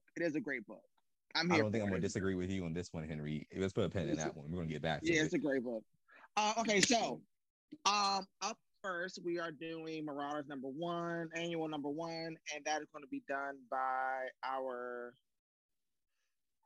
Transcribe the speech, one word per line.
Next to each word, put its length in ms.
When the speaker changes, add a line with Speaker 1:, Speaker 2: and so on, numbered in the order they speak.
Speaker 1:
It 80
is 120
a 40
great 260
book. 160
I'm 160
Speaker 2:
I 40
Speaker 1:
here 80
Speaker 2:
don't 80
think 120
Speaker 1:
for 20
Speaker 2:
I'm 60
gonna 80
Speaker 1:
it. 20
Speaker 2:
disagree 320
with 160
you 160
on 80
this 180
one, 160
Henry. 480
Let's 160
put 140
a 40
pin 140
in 60
Speaker 1:
It's 120
a 40
Speaker 2:
that 100
one. 140
We're 120
gonna 100
get 100
back 200
to 120
Speaker 1:
Yeah, 80
Speaker 2:
it. 40
Speaker 1:
it's 100
a 40
great 240
book. 200
Uh, 220
okay, 240
so, 400
um, 400
up 160
first, 420
we 160
are 120
doing 540
Marauders 420
number 220
one, 680
Annual 320
number 220
one, 460
and 100
that 160
is 100
gonna 160
be 200
done 320
by 580
our, 720